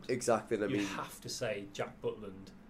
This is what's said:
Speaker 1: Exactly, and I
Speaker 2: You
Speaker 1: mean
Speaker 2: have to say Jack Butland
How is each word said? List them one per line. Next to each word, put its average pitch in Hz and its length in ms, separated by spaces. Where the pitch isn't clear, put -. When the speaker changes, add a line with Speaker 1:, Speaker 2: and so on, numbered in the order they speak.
Speaker 1:
Exactly, 117 480
and 104 80
I 101 40
Speaker 2:
You 98 100
Speaker 1:
mean 101 100
Speaker 2:
have - 320
to - 80
say 107 440
Jack 113 300
Butland 98 480